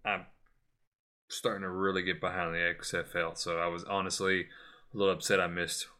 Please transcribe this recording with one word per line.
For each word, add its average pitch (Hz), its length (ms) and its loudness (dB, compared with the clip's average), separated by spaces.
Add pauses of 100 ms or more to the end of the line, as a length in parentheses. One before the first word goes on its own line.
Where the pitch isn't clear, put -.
I'm 95 220 0 (1000)
starting 101 340 -2
to 95 80 -4
really 92 340 2
get 90 160 -2
behind 90 340 0
the 85 140 2
X - 260 -4
F 87 220 -2
L, 82 180 0
so 85 240 -2
I 85 80 2
was 87 160 -4
honestly 95 600 2
a - 540 -16
little 98 180 4
upset 95 260 2
I 87 80 4
missed 87 380 -2 (140)